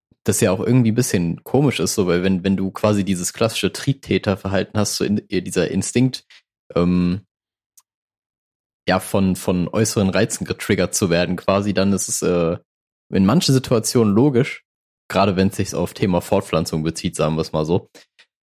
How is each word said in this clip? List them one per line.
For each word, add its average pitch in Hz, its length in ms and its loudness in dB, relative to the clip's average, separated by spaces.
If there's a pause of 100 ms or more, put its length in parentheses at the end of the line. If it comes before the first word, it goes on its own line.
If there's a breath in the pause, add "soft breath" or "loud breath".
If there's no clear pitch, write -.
(240)
das - 180 0
ja 101 100 4
auch 95 80 0
irgendwie 120 320 2
ein 107 40 -2
bisschen 87 480 -2
komisch 135 360 0
ist, 87 160 -2
so, 98 100 0
weil 87 180 0
wenn, 95 200 0
wenn 98 140 2
du 95 140 -4
quasi 104 320 0
dieses 90 300 -2
klassische 110 400 -2
Triebtäterverhalten 98 1040 -2
hast, 104 180 -2
so - 60 -2
in, 104 240 -2
dieser 92 440 -2
Instinkt, 123 540 -2 (500 loud breath)
ähm, 90 460 0 (1700)
ja, 92 120 2
von, 95 360 0
von 90 320 -2
äußeren 107 420 0
Reizen 95 360 0
getriggert - 480 -2
zu 92 160 0
werden, 87 260 0
quasi, 98 380 0
dann 95 200 2
ist 95 140 -2
es, - 140 -6
äh, 87 360 0 (560)
in 95 120 4
manchen 135 280 4
Situationen 117 600 2
logisch, 123 500 2 (460)
gerade 98 260 2
wenn's 95 220 2
sich 101 180 -4
auf 87 180 -2
Thema 90 280 0
Fortpflanzung 80 640 -2
bezieht, 82 320 -4
sagen 78 220 0
wir's 78 160 -4
mal 78 120 -2
so. 87 240 -2 (600 loud breath)